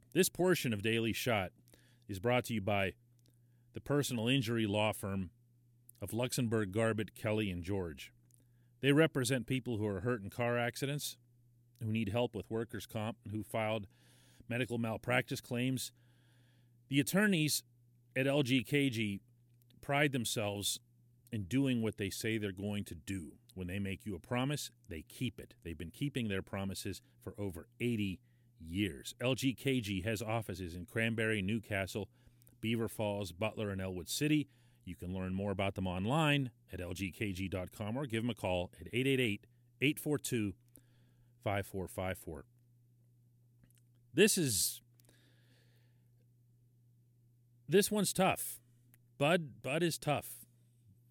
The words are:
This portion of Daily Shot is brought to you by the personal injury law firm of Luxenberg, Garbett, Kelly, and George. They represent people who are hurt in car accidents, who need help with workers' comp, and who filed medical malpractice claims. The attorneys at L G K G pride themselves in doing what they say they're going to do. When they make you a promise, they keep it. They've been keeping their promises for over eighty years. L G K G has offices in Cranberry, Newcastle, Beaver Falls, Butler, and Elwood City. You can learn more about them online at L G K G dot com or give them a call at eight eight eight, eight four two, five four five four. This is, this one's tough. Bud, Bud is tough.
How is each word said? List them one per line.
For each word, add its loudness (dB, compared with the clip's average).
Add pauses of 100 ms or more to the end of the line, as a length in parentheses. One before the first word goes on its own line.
(120)
This 4
portion 2
of -2
Daily 2
Shot 0 (560)
is -6
brought 2
to -4
you 2
by 2 (800)
the -10
personal 0
injury 2
law 2
firm -4 (720)
of -6
Luxenberg, 0
Garbett, 0
Kelly, 0
and -4
George. -4 (720)
They 6
represent 4
people -2
who 0
are -2
hurt 0
in -8
car 0
accidents, -2 (640)
who -2
need 0
help 0
with -6
workers' -4
comp, -4
and -10
who -4
filed -2 (640)
medical -2
malpractice -2
claims. -2 (960)
The 4
attorneys 4 (500)
at 2
L 4
G 4
K 2
G -2 (600)
pride 2
themselves -2 (500)
in -2
doing 2
what 0
they -2
say -2
they're -2
going -2
to -12
do. -8 (200)
When -6
they -4
make -4
you -4
a -10
promise, -2 (160)
they -10
keep -6
it. -16
They've -8
been -8
keeping -4
their 0
promises -6 (200)
for -12
over -6 (140)
eighty 0 (380)
years. -2
L 2
G 0
K -2
G -2
has -2
offices -4
in -10
Cranberry, 0
Newcastle, -2 (540)
Beaver 0
Falls, -2
Butler, -2
and -4
Elwood -6
City. 2 (380)
You -10
can -6
learn -4
more -2
about 0
them -2
online 2 (220)
at -8
L -6
G -4
K -4
G -4
dot -4
com -4
or -4
give -2
them 0
a -4
call 0
at -12
eight 2
eight 4
eight, 0 (360)
eight 2
four -2
two, -2 (920)
five 0
four -6
five -4
four. -12 (1700)
This 8
is, 2 (2750)
this 4
one's 2
tough. 0 (580)
Bud, 2
Bud 0
is 0
tough. -4 (640)